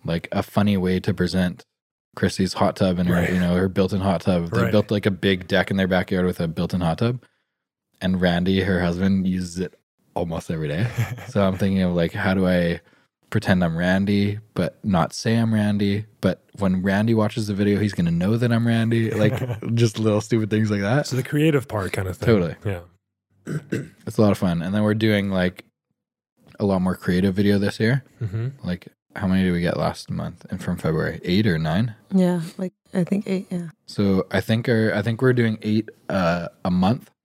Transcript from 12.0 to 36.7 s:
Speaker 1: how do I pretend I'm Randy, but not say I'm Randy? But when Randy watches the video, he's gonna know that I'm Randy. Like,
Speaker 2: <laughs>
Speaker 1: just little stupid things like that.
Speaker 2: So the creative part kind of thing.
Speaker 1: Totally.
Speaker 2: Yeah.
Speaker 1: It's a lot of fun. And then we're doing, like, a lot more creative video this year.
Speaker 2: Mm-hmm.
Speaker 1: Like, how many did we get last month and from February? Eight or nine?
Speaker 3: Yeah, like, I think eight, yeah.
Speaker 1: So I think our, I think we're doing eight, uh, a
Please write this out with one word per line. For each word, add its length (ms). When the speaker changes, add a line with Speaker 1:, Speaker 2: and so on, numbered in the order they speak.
Speaker 1:
how 220
do 120
I 340
pretend 360
I'm 120
Randy, 640
but 300
not 280
say 220
I'm 180
Randy? 540
But 220
when 240
Randy 300
watches 360
the 60
video, 260
he's 120
gonna 200
know 240
that 160
I'm 140
Randy. 440
Like, 240
Speaker 2:
<laughs> 140
Speaker 1:
just 240
little 220
stupid 280
things 220
like 100
that. 280
Speaker 2:
So 80
the 80
creative 420
part 260
kind 160
of 80
thing. 100
Speaker 1:
Totally. 280
Speaker 2:
Yeah. 160
Speaker 1:
It's 100
a 60
lot 80
of 80
fun. 240
And 120
then 100
we're 100
doing, 360
like, 340
a 60
lot 160
more 140
creative 400
video 240
this 200
year. 240
Speaker 2:
Mm-hmm. 440
Speaker 1:
Like, 220
how 100
many 180
did 80
we 80
get 160
last 340
month 380
and 140
from 160
February? 460
Eight 220
or 120
nine? 360
Speaker 3:
Yeah, 260
like, 160
I 100
think 220
eight, 240
yeah. 180
Speaker 1:
So 440
I 100
think 280
our, 260
I 80
think 180
we're 140
doing 280
eight, 280
uh, 400
a 60